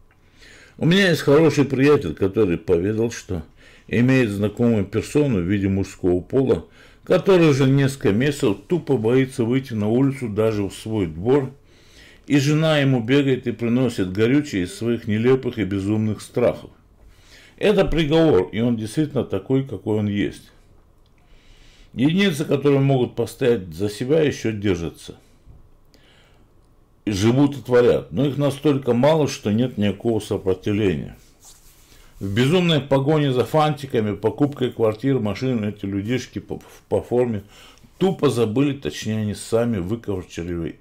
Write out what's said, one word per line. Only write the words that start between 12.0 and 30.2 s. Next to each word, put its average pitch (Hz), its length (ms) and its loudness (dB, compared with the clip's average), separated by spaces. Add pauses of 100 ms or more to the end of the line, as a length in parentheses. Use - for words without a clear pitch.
и 135 120 2
жена 151 420 2
ему 135 220 2
бегает 131 460 0
и 117 60 -4
приносит 117 580 0
горючее 113 520 0
из 87 120 -8
своих 117 320 -4
нелепых 123 500 0
и 110 60 -2
безумных 101 560 -2
страхов. - 500 -2 (840)
Это 190 300 2
приговор, 151 680 2
и 98 80 -4
он 120 160 0
действительно 117 480 -2
такой, 131 400 -2
какой 107 360 -4
он 107 80 0
есть. 101 440 -4 (1400)
Единицы, 160 500 2
которые 139 380 2
могут 135 340 2
постоять 113 580 -2
за 98 160 -4
себя, 131 300 0
ещё 139 320 0
держатся. 95 640 -4 (1900)
И 110 60 -4
живут 127 460 2
и 120 40 -14
творят, 120 500 2
но 117 140 0
их 135 120 -4
настолько 139 540 0
мало, 143 380 2
что 107 240 -4
нет 127 240 -2
никакого 104 420 0
сопротивления. 95 960 -2 (1040)